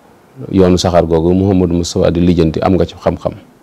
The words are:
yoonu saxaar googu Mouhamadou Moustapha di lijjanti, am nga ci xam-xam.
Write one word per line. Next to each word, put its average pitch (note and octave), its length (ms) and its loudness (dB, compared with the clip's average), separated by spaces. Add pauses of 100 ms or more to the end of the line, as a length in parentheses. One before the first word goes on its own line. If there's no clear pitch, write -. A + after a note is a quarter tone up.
(520)
yoonu F2+ 260 4
saxaar F2 260 2
googu E2 300 0
Mouhamadou F#2 420 0
Moustapha F2 340 -2
di E2+ 100 -2
lijjanti, E2+ 420 0
am F#2 140 0
nga E2+ 100 0
ci - 80 -12
xam-xam. - 380 -6 (300)